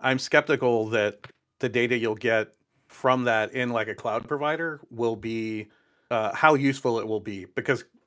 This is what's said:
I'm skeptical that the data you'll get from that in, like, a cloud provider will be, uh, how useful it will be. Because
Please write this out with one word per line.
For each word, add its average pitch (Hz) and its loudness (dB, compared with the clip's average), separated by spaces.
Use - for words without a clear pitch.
I'm 131 2
skeptical 127 2
that 107 0
the 127 0
data 120 0
you'll 110 -2
get 110 0
from 127 2
that 110 0
in, 127 -2
like, 110 -2
a 104 -6
cloud 113 -4
provider 151 -4
will 113 -2
be, 110 -8
uh, 110 -2
how 156 6
useful 120 0
it 104 -6
will 110 -4
be. 98 -10
Because 127 -2